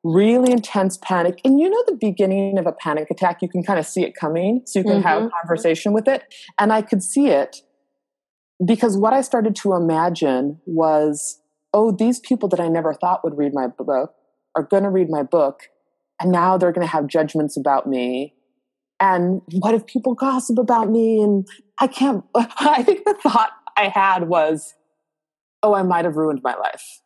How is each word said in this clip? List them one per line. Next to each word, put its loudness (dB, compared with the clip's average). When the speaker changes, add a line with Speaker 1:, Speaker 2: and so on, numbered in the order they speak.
Speaker 1:
really 4
intense 0
panic. -2
And 4
you 2
know 2
the 0
beginning 0
of -2
a 0
panic -4
attack, -2
you -4
can -4
kinda 0
see -4
it -6
coming, -2
so -4
you -2
can 2
have 2
a -2
Speaker 2:
Mm-hmm. -8
Speaker 1:
conversation -2
with 0
it. 0
And 2
I 2
could -2
see 0
it 0
because 0
what 2
I 2
started -2
to 0
imagine 0
was, 0
"Oh, 4
these 0
people -2
that 0
I -2
never 0
thought -2
would -6
read -2
my -2
book -4
are -2
gonna 0
read 2
my -2
book, 0
and 2
now 2
they're 2
gonna -2
have -2
judgments -2
about 0
me. -4
And 0
what 0
if -2
people -4
gossip -2
about 0
me?" 2
And 0
I 2
can't, -2
<laughs> -18
I 2
think 2
the 2
thought 0
I 0
had 0
was, 0
"Oh, 4
I 2
might 0
have -2
ruined -2
my -2
life. -10